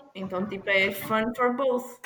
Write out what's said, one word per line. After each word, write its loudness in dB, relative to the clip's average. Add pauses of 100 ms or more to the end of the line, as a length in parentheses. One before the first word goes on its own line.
(140)
então, -4
tipo, -4
é 4
fun 0
for 2
both. 0 (200)